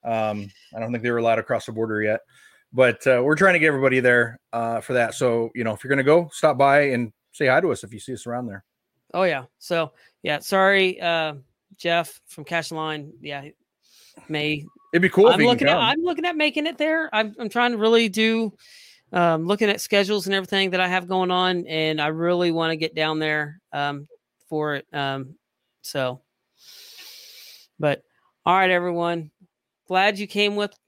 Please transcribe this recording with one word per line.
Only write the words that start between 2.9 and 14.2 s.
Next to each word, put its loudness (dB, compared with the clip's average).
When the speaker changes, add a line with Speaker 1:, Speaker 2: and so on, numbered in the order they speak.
Speaker 1:
uh, 4
we're 2
trying 4
to 2
get 4
everybody 2
there, 2
uh, -2
for -8
that. 0
So, 0
you -4
know, -2
if -12
you're -16
gonna 2
go, 4
stop 0
by 6
and -2
say 0
hi 4
to 0
us -8
if -18
you -16
see -12
us -14
around -8
there. -14
Speaker 2:
Oh -2
yeah. -2
So -4
yeah, -2
sorry, 2
uh, -2
Jeff -2
from -18
Cash -6
Line. -8
Yeah, -12